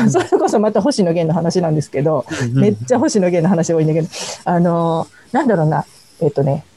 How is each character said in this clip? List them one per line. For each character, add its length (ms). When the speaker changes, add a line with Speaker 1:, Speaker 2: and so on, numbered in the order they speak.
Speaker 1:
<laughs> 100
そ 80
れ 60
こ 100
そ 100
ま 140
た 100
星 220
野 80
源 160
の 60
話 280
な 60
ん 80
で 60
す 80
け 120
ど、 220
Speaker 2:
う 60
ん 80
う 20
ん。 20
Speaker 1:
め 100
っ 40
ち 200
ゃ 40
星 220
野 80
源 140
の 60
話 240
多 80
い 40
ん 40
だ 60
け 80
ど、 60
あ 140
の、 480
な 120
ん 40
だ 80
ろ 80
う 20
な、 180
え 80
っ 20
と 120
ね、 220